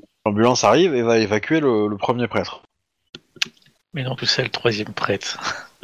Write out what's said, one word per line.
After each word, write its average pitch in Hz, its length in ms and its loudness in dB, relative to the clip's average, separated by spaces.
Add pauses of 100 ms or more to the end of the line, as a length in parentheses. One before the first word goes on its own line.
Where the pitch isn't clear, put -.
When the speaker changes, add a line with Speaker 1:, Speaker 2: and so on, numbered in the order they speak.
(240)
Speaker 1:
L'ambulance 113 380 4
arrive 143 320 4
et 120 60 2
va 117 180 4
évacuer 107 400 0
le, 113 280 2
le 104 100 -4
premier 120 300 -2
prêtre. - 340 -4 (1300)
Speaker 2:
Mais 143 100 -8
non, 127 120 -6
tout 123 100 -8
ça, - 180 -2
le 117 60 -6
troisième 107 440 -4
prêtre. - 460 -6 (440)